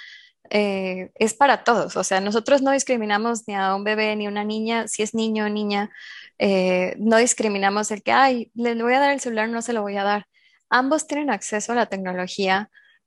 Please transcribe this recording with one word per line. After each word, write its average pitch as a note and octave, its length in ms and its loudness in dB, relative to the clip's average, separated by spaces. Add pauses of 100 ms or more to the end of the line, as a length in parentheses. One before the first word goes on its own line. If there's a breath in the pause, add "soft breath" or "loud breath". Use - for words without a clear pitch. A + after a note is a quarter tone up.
(500 loud breath)
eh, F#3+ 640 -2
es A3 180 2
para C4 300 4
todos. G#3 320 2
O F#3 80 0
sea, F#3+ 160 0
nosotros A3 420 2
no C4+ 100 2
discriminamos A3+ 760 0
ni G#3 60 -6
a G3 200 0
un G3+ 100 -4
bebé G#3+ 320 0
ni G#3 100 -4
a G#3 40 -4
una G#3 140 -4
niña, A3 440 -2
si - 140 -4
es G#3+ 120 -4
niño A3 320 0
o - 20 -2
niña, G#3 420 -2 (480 loud breath)
eh, F#3 600 2
no A3 180 4
discriminamos G#3+ 760 2
el G#3 120 -6
que, A3+ 100 0
"Ay, B3 420 2
le, A#3 200 -2
le A3+ 80 -4
voy A#3+ 120 2
a C4+ 60 4
dar C#4+ 120 4
el C4+ 80 -2
celular, A3 280 -4
no A#3 140 -4
se A#3+ 100 -6
lo A3+ 100 -2
voy G3+ 140 -6
a G3 80 -2
dar". G3+ 220 0 (440 soft breath)
Ambos C4+ 360 2
tienen D4 240 -2
acceso G#3+ 420 -4
a A#3+ 40 -2
la A#3 100 2
tecnología, F#3+ 840 -4 (360 soft breath)